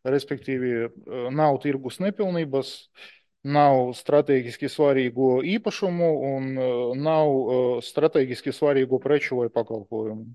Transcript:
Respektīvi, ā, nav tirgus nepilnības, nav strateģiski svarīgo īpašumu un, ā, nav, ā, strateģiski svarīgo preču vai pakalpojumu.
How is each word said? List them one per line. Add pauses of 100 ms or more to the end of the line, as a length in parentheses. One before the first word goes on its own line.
Respektīvi, (120)
ā, (100)
nav
tirgus
nepilnības, (760)
nav
strateģiski
svarīgo (100)
īpašumu (160)
un,
ā, (240)
nav,
ā, (200)
strateģiski
svarīgo
preču
vai
pakalpojumu.